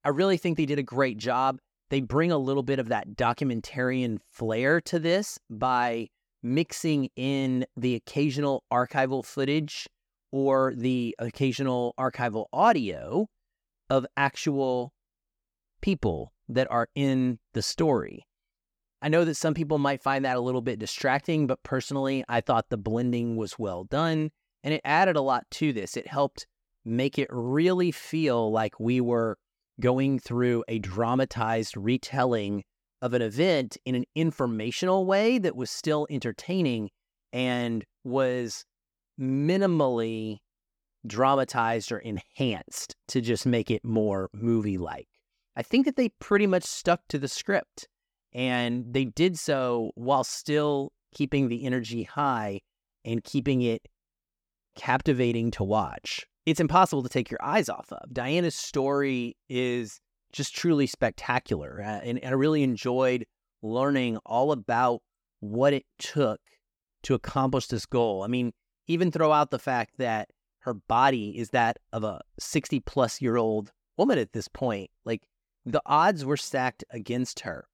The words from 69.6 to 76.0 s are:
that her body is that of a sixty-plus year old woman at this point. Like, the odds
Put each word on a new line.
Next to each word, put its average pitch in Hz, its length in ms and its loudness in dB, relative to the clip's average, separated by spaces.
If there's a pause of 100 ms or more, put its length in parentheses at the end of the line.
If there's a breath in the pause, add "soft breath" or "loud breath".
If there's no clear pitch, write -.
that 113 320 -2 (340)
her 123 100 -4
body 113 640 2
is 117 140 -6
that 117 260 2 (140)
of 110 120 -4
a 104 180 -6 (180)
sixty-plus - 840 -2
year 120 160 2
old 110 340 0 (260)
woman 220 200 4
at 113 160 -2
this 110 140 -6
point. 104 420 -4 (160)
Like, 117 220 -6 (380)
the 156 200 0
odds 160 400 4